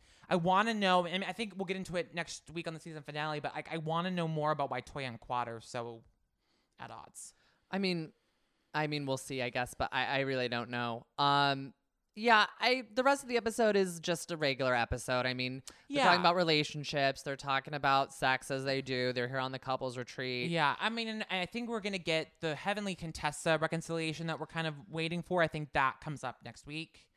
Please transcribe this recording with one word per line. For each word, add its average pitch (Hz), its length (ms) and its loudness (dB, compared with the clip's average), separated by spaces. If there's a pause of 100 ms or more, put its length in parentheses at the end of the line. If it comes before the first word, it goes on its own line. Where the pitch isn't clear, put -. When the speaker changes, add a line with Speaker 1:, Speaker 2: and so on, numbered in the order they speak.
(300)
Speaker 1:
I 185 80 4
wanna 190 360 4
know, 185 320 4
and 185 200 -4
I 180 80 -6
think 208 240 -6
we'll 190 80 -4
get 185 120 -2
into 180 200 -6
it 165 180 -6
next - 360 -8
week 165 160 -6
on 165 60 -6
the 156 60 -10
season 156 240 -12
finale, 151 380 -4
but, 143 120 -6
like, 151 160 -10
I 165 80 -4
wanna 165 340 0
know 170 180 0
more 151 220 0
about 143 200 0
why 127 100 -2
Toya 135 280 -8
and 113 100 -12
Quad 120 300 -4
are 113 100 -10
so 117 420 -10 (760)
at 120 140 -12
odds. - 420 -16 (380)
Speaker 2:
I 190 60 -2
mean, 180 340 0 (640)
I 151 140 2
mean, 147 180 -2
we'll 131 100 0
see, 131 260 -6
I 123 80 0
guess, 123 260 -2
but 131 180 -2
I, 127 140 2
I 135 140 2
really 131 280 0
don't 120 200 -2
know. 120 360 -4 (120)
Um, 143 560 4 (420)
yeah, 214 320 6 (120)
I, 247 340 2
the 254 80 2
rest 277 220 4
of 240 60 -12
the 240 80 0
episode 214 400 4
is 175 240 2
just 170 280 -2
a 175 60 -4
regular 135 400 2
episode. 123 500 0
I 127 80 0
mean, 127 340 -4
they're - 320 -4
Speaker 1:
Yeah. 262 40 4
Speaker 2:
talking 180 160 8
about 175 160 6
relationships. 151 840 2
They're 139 160 -6
talking 139 380 -2
about 139 380 4
sex 131 380 0
as 135 140 -2
they 135 160 0
do. 127 320 0
They're 123 160 -2
here 135 100 -2
on 131 140 -4
the 131 60 -8
couples 131 380 -4
retreat. 127 540 -4
Speaker 1:
Yeah, 156 260 4
I 214 120 -2
mean, 226 180 -4
and 220 220 -6
I 180 160 -2
think 240 240 -6
we're 233 100 -4
gonna 196 180 -4
get 160 440 -2
the 156 140 -2
Heavenly 202 400 -2
Contessa 160 600 0
reconciliation 165 720 -2
that 156 100 -4
we're 151 80 -6
kind 160 220 -4
of 147 80 -4 (140)
waiting 165 340 -2
for. 180 180 2
I 160 60 6
think 151 240 -6
that 135 300 2
comes 143 240 -8
up 120 180 -8
next 123 240 -16
week. 156 500 -12